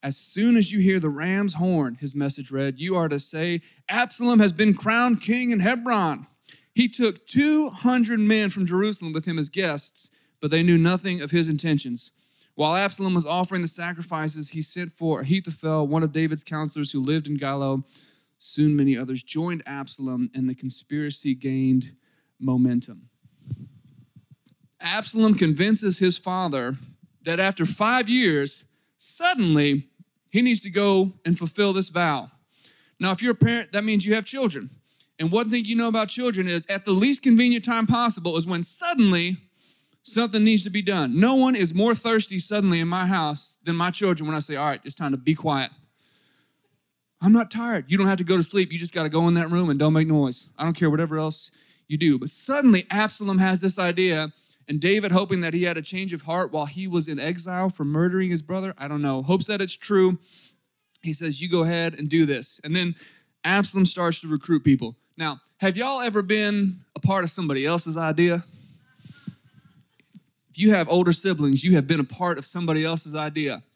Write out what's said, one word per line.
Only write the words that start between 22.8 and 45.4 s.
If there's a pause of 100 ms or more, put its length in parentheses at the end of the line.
Absalom
convinces
his
father (460)
that
after
five
years, (320)
suddenly (440)
he
needs
to
go (120)
and
fulfill
this
vow. (680)
Now,
if
you're
a
parent,
that
means
you
have
children. (500)
And
one
thing
you
know
about
children
is
at
the
least
convenient
time
possible
is
when
suddenly (680)
something
needs
to
be
done.
No
one
is
more
thirsty
suddenly
in
my
house
than
my
children
when
I
say,
"All
right,
it's
time
to
be
quiet." (1500)